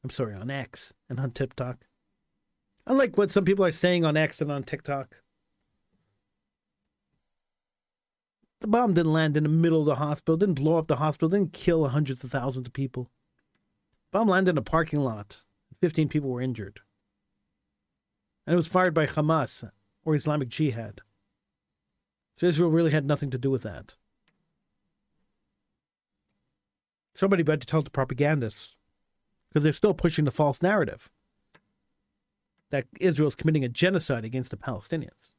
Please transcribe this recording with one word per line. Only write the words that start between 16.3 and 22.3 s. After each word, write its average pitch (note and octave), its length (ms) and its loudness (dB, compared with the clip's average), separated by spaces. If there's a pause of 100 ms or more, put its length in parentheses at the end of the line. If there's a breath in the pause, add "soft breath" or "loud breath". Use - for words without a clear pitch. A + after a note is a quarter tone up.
injured. A2 380 -8 (1700)
And D3 60 0
it F3 40 4
was E3 120 0
fired F3+ 260 2
by D3+ 120 2
Hamas D3+ 640 -2 (360)
or D#3 100 2
Islamic D3 340 -2
Jihad. A2+ 540 -4 (1400)